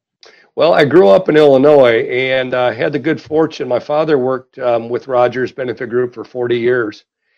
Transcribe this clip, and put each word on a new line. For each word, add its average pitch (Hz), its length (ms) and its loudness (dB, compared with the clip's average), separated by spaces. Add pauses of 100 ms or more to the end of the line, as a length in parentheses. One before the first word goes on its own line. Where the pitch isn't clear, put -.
(540)
Well, 156 180 2
I 170 140 2
grew 180 220 4
up 190 200 4
in 151 80 2
Illinois 135 720 4
and, 127 460 -4
uh, 123 180 -2
had 143 180 -4
the 147 80 -4
good 139 220 -4
fortune. 156 480 -4
My 123 120 -2
father 151 360 -2
worked, 127 420 -6
um, 117 300 -2
with 120 200 -8
Rogers 123 440 -2
Benefit 123 380 -8
Group 123 240 -4
for 110 100 -14
forty 120 340 -4
years. 117 460 -4 (340)